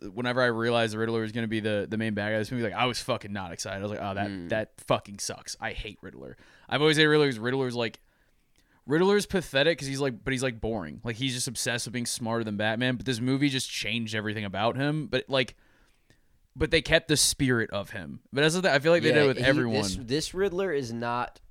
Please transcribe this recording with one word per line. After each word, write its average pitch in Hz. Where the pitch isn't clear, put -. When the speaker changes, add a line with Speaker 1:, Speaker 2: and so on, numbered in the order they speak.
Speaker 1:
whenever 123
I 123
realized 117
the 110
Riddler 113
was 107
gonna 113
be 110
the, 104
the 107
main 110
bad 101
guy 110
of 110
this 107
movie, 120
like, 98
I 113
was 120
fucking 104
not 95
excited. 98
I -
was 104
like, 107
"Oh, 98
that, 98
Speaker 2:
Mm. 87
Speaker 1:
that 110
fucking 104
sucks. -
I 113
hate 104
Riddler." 65
I've 127
always 156
hated 156
Riddler 151
'cause 113
Riddler's, 123
like, 117
Riddler's 190
pathetic 156
'cause 135
he's, 135
like, 127
but 135
he's, 127
like, 120
boring. 95
Like, 117
he's 127
just 123
obsessed 120
with 107
being 120
smarter 117
than 104
Batman, 113
but -
this 120
movie 135
just 131
changed 110
everything 107
about 101
him. 147
But, -
like, 131
but 151
they 160
kept 160
the 151
spirit 127
of 101
him. 80
But 135
that's 156
the 185
thing, 180
I 139
feel 156
like 175
they 156
Speaker 2:
Yeah, 147
Speaker 1:
did 147
it 143
with 127
Speaker 2:
he, 123
Speaker 1:
everyone. 131
Speaker 2:
this, 95
this 131
Riddler 185
is 131
not 120